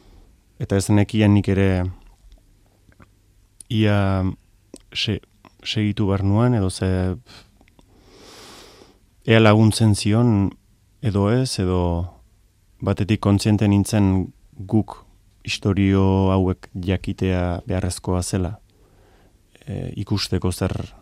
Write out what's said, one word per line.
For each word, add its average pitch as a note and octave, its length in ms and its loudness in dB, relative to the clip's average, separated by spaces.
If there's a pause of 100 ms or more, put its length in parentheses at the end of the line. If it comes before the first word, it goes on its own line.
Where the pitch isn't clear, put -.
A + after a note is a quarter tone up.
(600)
Eta G2 180 -2
ez F#2+ 120 -2
nekien G#2 440 4
nik G2+ 160 2
ere F#2+ 340 0 (1900)
ia G2+ 540 2 (680)
se-, - 300 -6 (420)
segitu G#2 460 -2
behar F#2+ 140 0
nuen, A2 340 2
edo F#2+ 120 0
ze, F#2 460 -2 (2000)
ea A2+ 140 4
laguntzen G#2+ 560 6
zion, G#2+ 560 2 (500)
edo G2+ 300 0
ez, B2+ 280 -2
edo F2+ 200 0 (1000)
batetik G2+ 420 -2
kontziente G#2 440 2
nintzen G2 600 2 (320)
guk G2+ 380 -4 (480)
istorio F#2+ 840 0
hauek F#2 440 -2
jakitea F2+ 920 -4
beharrezkoa F2+ 560 -6
zela. F#2 360 -6 (1080)
E, F#2 300 -10
ikusteko - 560 -4
zer F#2 240 -4 (260)